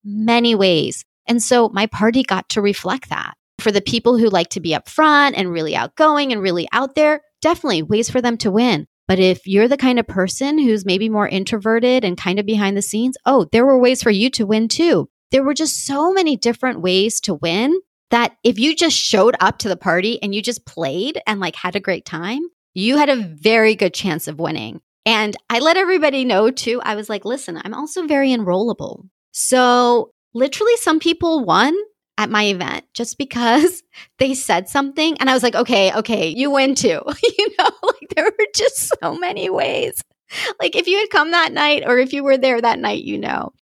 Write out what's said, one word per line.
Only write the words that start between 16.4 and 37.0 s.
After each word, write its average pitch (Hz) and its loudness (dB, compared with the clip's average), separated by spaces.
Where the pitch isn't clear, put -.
ways 190 0
to 196 -4
win 208 0
that 240 2
if 214 2
you 302 2
just 320 0
showed 214 2
up 196 2
to 208 -4
the 175 -2
party 185 -2
and 202 -6
you 214 -2
just - -8
played 175 -6
and, 208 -2
like, 175 -4
had 180 -6
a - -2
great - -4
time, 190 -8
you 226 0
had 294 4
a 277 4
very 214 2
good 180 0
chance 160 -6
of 151 -10
winning. 147 -6
And 214 0
I 233 0
let 320 4
everybody 302 2
know 220 4
too. 247 -6
I 214 -4
was 208 -10
like, 202 -6
"Listen, 185 -8
I'm 202 -10
also 311 -8
very 277 2
enrollable." 202 -4
So 247 2
literally 285 2
some 320 0
people 330 0
won 202 2
at 214 -2
my 214 0
event 185 -4
just - -8
because 269 2
<laughs> - -20
they 262 0
said 196 -2
something. 285 -2
And 269 0
I 262 2
was 254 0
like, 240 0
"Okay, 208 2
okay, 214 -2
you 277 -2
win 269 2
too." 170 0